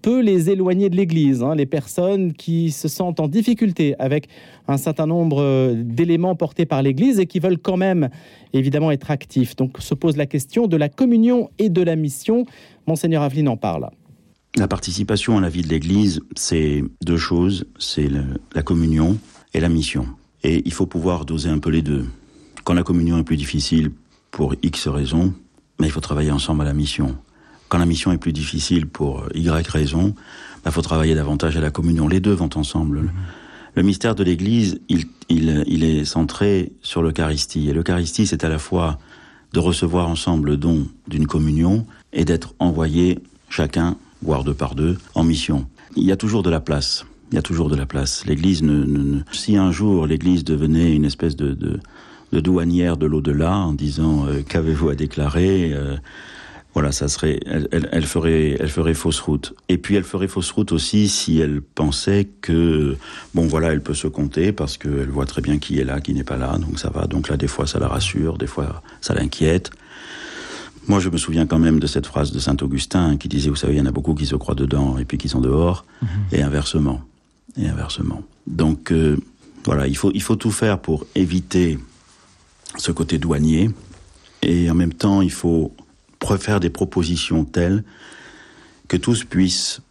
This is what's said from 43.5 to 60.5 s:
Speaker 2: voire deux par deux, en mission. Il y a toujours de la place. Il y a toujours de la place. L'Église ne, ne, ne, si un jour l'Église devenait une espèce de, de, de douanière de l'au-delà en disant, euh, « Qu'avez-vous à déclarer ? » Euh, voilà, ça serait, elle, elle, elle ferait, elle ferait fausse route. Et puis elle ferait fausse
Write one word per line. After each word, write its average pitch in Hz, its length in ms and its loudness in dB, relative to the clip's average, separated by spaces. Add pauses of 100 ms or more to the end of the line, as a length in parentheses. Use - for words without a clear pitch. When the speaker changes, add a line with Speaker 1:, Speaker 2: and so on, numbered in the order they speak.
Speaker 2:
voire 71 220 -2
deux 71 100 -2
par 65 220 -6
deux, 82 220 0 (180)
en - 80 2
mission. 73 420 0 (300)
Il - 80 0
y 95 80 4
a 95 60 2
toujours 107 260 0
de 87 60 2
la 80 100 2
place. - 460 -4 (260)
Il - 40 -2
y - 20 2
a 78 40 0
toujours 82 280 -2
de 73 80 0
la 67 80 -4
place. 67 400 -4
L'Église 78 380 2
ne, 73 200 2
ne, 71 160 0
ne, 71 200 0 (120)
si - 240 0
un 92 160 4
jour 92 340 2
l'Église 80 380 2
devenait 78 500 2
une 76 120 4
espèce 73 320 -2
de, 71 160 -2
de, - 260 -4 (540)
de 80 80 4
douanière 87 560 2
de 76 80 -2
l'au-delà 76 500 0
en 90 160 0
disant, 73 560 0
euh, « 71 220 -2
Qu'avez-vous 80 400 0
à 71 60 0
déclarer ? » 78 800 0
Euh, 69 220 -4 (800)
voilà, 73 200 0
ça 73 160 -2
serait, 76 360 -2
elle, 80 280 -4
elle, 82 180 -2
elle 80 140 0
ferait, 78 520 2
elle 76 120 -2
ferait 80 240 0
fausse 78 260 -2
route. - 340 -4 (140)
Et 90 100 2
puis 98 180 0
elle 92 100 2
ferait 95 240 -4
fausse 90 220 -4